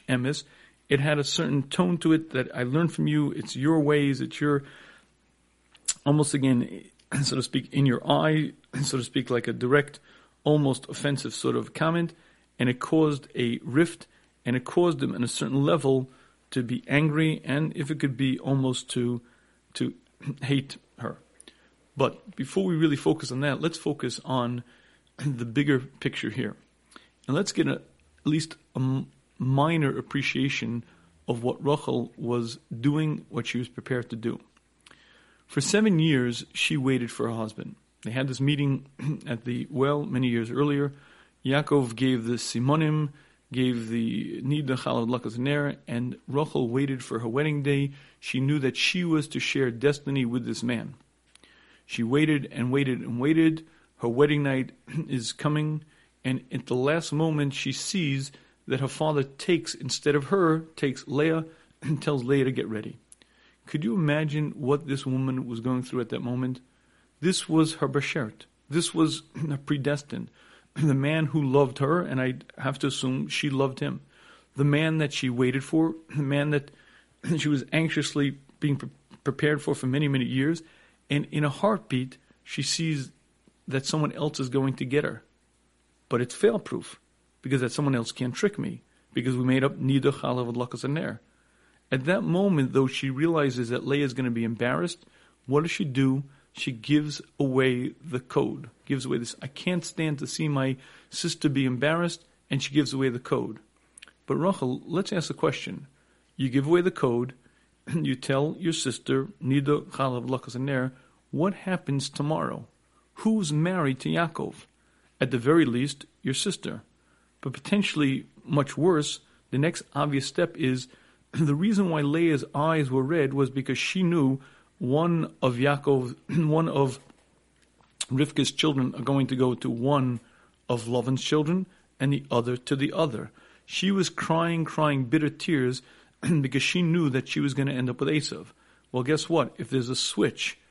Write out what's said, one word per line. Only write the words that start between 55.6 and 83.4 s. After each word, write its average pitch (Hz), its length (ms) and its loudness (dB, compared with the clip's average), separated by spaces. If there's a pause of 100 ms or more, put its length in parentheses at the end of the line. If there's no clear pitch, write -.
and 131 280 -2
at - 140 -6
the 123 100 -2
last 147 360 0
moment, 147 420 0
she - 180 -4
sees 139 580 -2 (380)
that 131 120 0
her 135 80 -2
father 151 340 0
takes, - 520 0
instead 143 400 -2
of 143 100 2
her, 160 360 4 (160)
takes 135 320 -4
Leah 160 380 0 (180)
<clears throat> - 180 -20
and 151 180 -2
tells 143 220 0
Leah 135 220 4
to 131 80 2
get 117 160 -4
ready. 110 300 -8 (680)
Could 151 160 -4
you 220 120 0
imagine 151 580 2
what 143 340 0
this 135 180 -4
woman 131 420 0
was 113 140 -6
going 127 220 0
through 127 180 -4
at 113 100 -4
that 123 120 -4
moment? 127 380 -4 (600)
This 180 280 0
was 156 260 4
her 139 140 -2
bashert. 135 580 -4 (220)
This 165 260 -2
was 160 280 2 (120)
<clears throat> 156 140 -4
her 139 100 -2
predestined. 143 760 -2
<clears throat> - 60 -20 (340)
The 143 200 4
man 151 320 2
who 151 160 0
loved 135 360 4
her, 151 220 2
and 131 200 -2
I 127 140 0 (220)
have 139 240 -4
to 147 60 0
assume 135 420 -2
she 147 220 -4
loved 131 300 -2
him. 143 200 -4 (540)
The 139 100 0
man 156 340 4
that 151 140 0
she - 160 -2
waited 123 360 2
for, 160 380 2
<clears throat> - 140 -10
the 151 60 0
man 143 280 0
that 143 200 -2 (540)
<clears throat> 165 140 0
she 151 100 0
was 143 240 2
anxiously 151 680 0 (220)
being 143 160 0
pre-, - 140 -10 (340)
prepared 147 360 0
for, 131 140 -2
for 131 120 -6
many, 143 220 2
many 131 160 0
years. 135 380 0 (480)
And 143 200 0
in 151 140 0
a 143 40 2
heartbeat, 135 680 -2 (280)
she - 180 -6
sees 151 480 -2 (560)